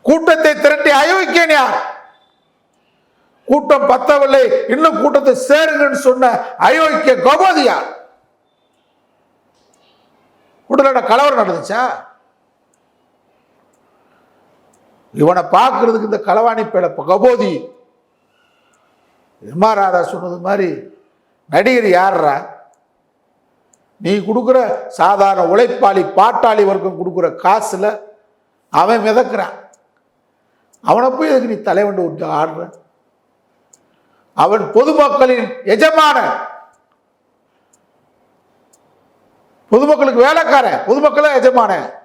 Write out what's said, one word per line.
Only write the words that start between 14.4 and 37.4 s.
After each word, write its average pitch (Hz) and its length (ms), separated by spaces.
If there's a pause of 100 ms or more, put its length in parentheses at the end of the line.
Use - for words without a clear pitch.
இவனை 170 280 (160)
பார்க்கறதுக்கு 226 520
இந்த 208 80 (100)
களவாணி 220 420
பேல 180 160 (240)
கபோதி 208 420 (1900)
எம் 147 260
ஆர் 214 120
ராதா 180 200 (120)
சொன்னது 175 240 (100)
மாதிரி 196 220 (880)
நடிகர் 220 340 (100)
யார்ரா? 170 360 (1700)
நீ 180 80 (160)
கொடுக்குற 247 300 (400)
சாதாரண 196 440 (100)
உழைப்பாளி, 202 500 (140)
பாட்டாளி 220 520
வர்க்கம் 190 320
கொடுக்குற 180 260 (160)
காசுல 196 440 (960)
அவன் 208 260
மிதக்கிறான். 220 480 (1400)
அவனை 240 260
போய் 311 160
எதுக்கு 240 200
நீ 208 60 (100)
தலைவண்டு 190 380
விட்டு 160 200 (120)
ஆடுற? 160 260 (1800)
அவன் 196 200 (120)
பொதுமக்களின் 269 720 (280)
எஜமானன், 302 580 (3500)